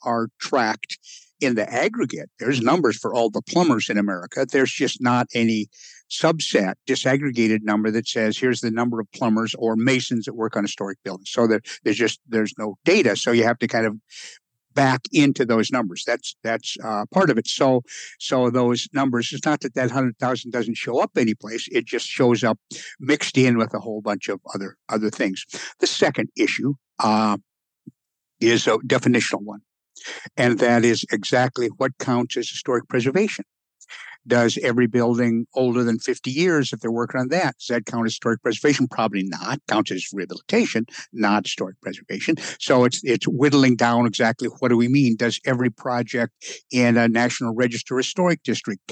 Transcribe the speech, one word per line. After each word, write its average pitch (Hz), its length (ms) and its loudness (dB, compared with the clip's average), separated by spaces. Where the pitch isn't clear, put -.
are 117 240 -2
tracked 110 560 -2
in 127 160 0
the 104 180 -2
aggregate. 120 560 -4
There's 123 200 -2
numbers 120 380 2
for 104 160 -6
all 117 160 2
the 110 120 -4
plumbers 151 480 2
in 107 80 -2
America. 101 480 -2
There's 131 280 2
just - 280 -2
not 123 320 2
any 113 340 0
subset, 147 640 0
disaggregated 127 760 0
number 107 300 0
that 113 180 -2
says, 110 280 -2
"Here's 123 220 0
the 120 120 -2
number 117 280 -2
of 104 140 -8
plumbers 113 440 0
or 113 200 0
masons 123 480 0
that 107 80 -8
work 110 240 -4
on 98 80 -2
historic 98 360 -8
buildings." 95 280 -12
So 117 180 2
there, 110 140 2
there's 107 100 2
just, 110 320 0
there's 110 300 -2
no 107 260 -8
data. 139 320 4
So - 160 -2
you 117 140 4
have 117 140 2
to 120 100 -2
kind 113 160 0
of 107 100 -2
back 131 300 2
into - 320 4
those 113 260 2
numbers. 117 340 -4
That's, - 380 -4
that's, 113 400 -4
uh, 107 300 -4
part 185 160 4
of 113 80 2
it. 113 100 0
So, 131 360 2
so 127 300 0
those 120 420 0
numbers, 127 400 -2
it's 135 140 -8
not 151 160 0
that 120 140 -8
that 127 160 0
hundred 127 260 -2
thousand 123 340 -4
doesn't 117 240 -4
show 127 240 -4
up 214 160 0
anyplace. 113 560 -2
It - 140 -2
just - 200 -6
shows 120 380 2
up 110 160 0
mixed - 380 -2
in 127 200 4
with 110 160 0
a 107 60 -6
whole 107 220 -8
bunch 104 260 -4
of 98 140 -6
other, 95 220 -10
other 107 200 0
things. 98 360 -4
The 339 80 2
second - 480 0
issue, 135 380 0
uh, 107 360 2
is 113 260 4
a 110 120 4
definitional 120 640 0
one. 104 180 -14
And 120 220 2
that 120 260 4
is 113 260 2
exactly 123 640 0
what 135 240 -2
counts 123 380 -2
as 120 120 -4
historic - 380 -4
preservation. 135 560 0
Does 117 380 2
every 123 240 4
building 117 580 2
older 123 280 2
than 117 160 0
fifty 127 320 -4
years, 156 400 2
if 110 80 -8
they're 113 120 -4
working 117 280 -2
on 127 100 -2
that, 160 280 -2
does - 100 -16
that 120 180 -2
count 117 200 -4
as 110 80 -2
historic 113 280 -2
preservation? 127 460 2
Probably 101 360 -2
not. 107 440 -6
Counts 107 240 0
as 92 220 -6
rehabilitation, 117 720 -2
not 104 340 2
historic - 360 -8
preservation. 98 540 -4
So 127 260 4
it's, - 180 0
it's 117 240 0
whittling 135 480 4
down 120 300 2
exactly 117 420 0
what 127 100 2
do 117 80 4
we 120 100 4
mean. 127 300 4
Does 117 280 0
every 127 240 0
project 120 640 -4
in 120 240 4
a 117 140 4
National 120 440 0
Register 120 440 -2
Historic 170 460 0
District 107 380 -4